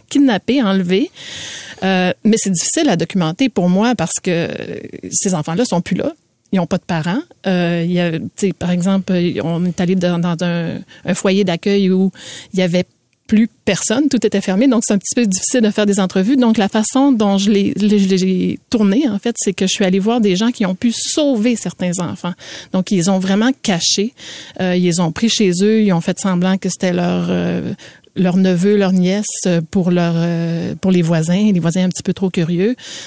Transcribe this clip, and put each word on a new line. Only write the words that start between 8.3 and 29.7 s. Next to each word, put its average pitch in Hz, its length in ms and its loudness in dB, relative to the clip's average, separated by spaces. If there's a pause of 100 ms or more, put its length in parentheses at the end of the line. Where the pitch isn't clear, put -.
sais, 190 180 0
par 180 160 -6
exemple, 185 420 0 (320)
on 170 220 -2
est 180 160 -2
allé 180 140 2
dans, 175 240 0
dans 170 240 -2
un, 170 340 -4 (260)
un 202 120 -2
foyer 196 280 2
d'accueil 196 460 0
où 190 220 2 (420)
il 185 60 -2
y - 20 2
avait 180 240 0 (400)
plus 220 240 4 (160)
personne, 226 440 0
tout 226 140 0
était 202 180 0
fermé, 202 260 2
donc 233 180 2
c'est 220 80 0
un 202 60 2
petit - 160 -6
peu 240 100 2
difficile 202 360 0
de 208 100 2
faire 208 160 0
des 202 120 0
entrevues. 190 360 2
Donc 240 220 4
la 202 120 2
façon 262 420 2
dont 202 280 2
je 202 100 2
l'ai, 202 280 2
je 208 100 2
l'ai, 208 100 4 (200)
je 180 80 2
l'ai 185 340 0 (100)
tourné, 214 400 2
en 202 80 -2
fait, 233 220 -4
c'est 196 140 0
que 196 120 0
je 185 80 0
suis 202 120 0
allée 185 120 2
voir 226 240 0
des 196 140 2
gens 226 160 0
qui 220 140 -2
ont 185 100 -2
pu 233 160 0
sauver 247 640 0
certains 180 440 -4
enfants. 180 340 -6 (400)
Donc 185 180 0
ils 180 180 2
ont 190 100 2
vraiment 196 300 0 (140)
caché, 196 500 -2 (480)
euh, 180 140 0
ils 180 80 2
les 175 160 2
ont 165 120 0
pris 226 180 0
chez 196 220 2 (120)
eux, 220 180 4
ils 202 120 4
ont 170 80 0
fait 180 180 -4
semblant 185 380 0
que 190 120 -4
c'était 180 240 -2
leur, 175 360 0
euh, 175 440 -2 (440)
leur 180 180 2
neveu, 190 400 2
leur 196 160 2
nièce, 185 340 2 (220)
euh, 170 140 2 (100)